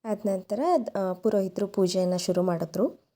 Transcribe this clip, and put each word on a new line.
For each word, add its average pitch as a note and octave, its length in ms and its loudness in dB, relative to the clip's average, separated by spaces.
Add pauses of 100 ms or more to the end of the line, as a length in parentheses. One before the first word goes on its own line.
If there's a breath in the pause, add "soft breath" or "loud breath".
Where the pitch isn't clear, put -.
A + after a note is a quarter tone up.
ಆದ G#3 200 -4
ನಂತರ, G3 340 -2 (360)
ಆ, F#3+ 180 -2
ಪುರೋಹಿತರು G3 540 0
ಪೂಜೆಯನ್ನ F#3 480 2
ಶುರು F3+ 280 0
ಮಾಡಿದ್ರು. F3 720 -2